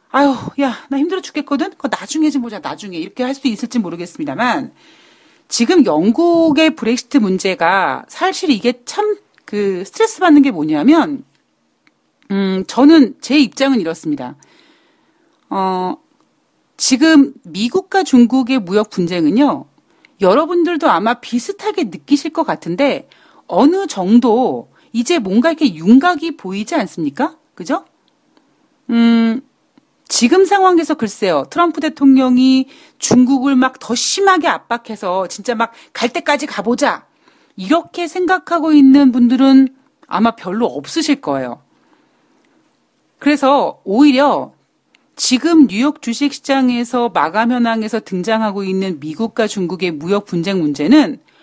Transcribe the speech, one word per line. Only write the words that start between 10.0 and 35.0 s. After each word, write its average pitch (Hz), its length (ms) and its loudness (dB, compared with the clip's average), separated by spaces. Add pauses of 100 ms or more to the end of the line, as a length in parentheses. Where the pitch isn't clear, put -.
받는 302 220 6
게 269 80 2
뭐냐면, 156 720 0 (1080)
음, 190 340 -2
저는 285 560 4
제 277 160 -2
입장은 262 440 0
이렇습니다. 151 540 -8 (1120)
어, 190 460 -4 (840)
지금 285 560 4 (100)
미국과 240 600 -4
중국의 254 580 2
무역 202 280 -2
분쟁은요, 175 760 0 (560)
여러분들도 311 680 2
아마 208 260 0
비슷하게 392 680 -6
느끼실 277 500 -4
것 330 120 -4
같은데 180 640 -4 (380)
어느 320 400 2
정도 208 840 0 (200)
이제 247 280 -2
뭔가 220 300 0
이렇게 302 260 0
윤곽이 285 640 2
보이지 196 360 -8
않습니까? 185 640 -4 (180)
그죠? 285 320 -6 (1040)
음, 233 520 2 (640)
지금 349 380 2
상황에서 359 500 2
글쎄요, 185 560 -2
트럼프 339 280 0
대통령이 262 920 2 (280)
중국을 254 580 2
막 254 240 0
더 - 140 -8
심하게 370 540 0
압박해서 190 800 -6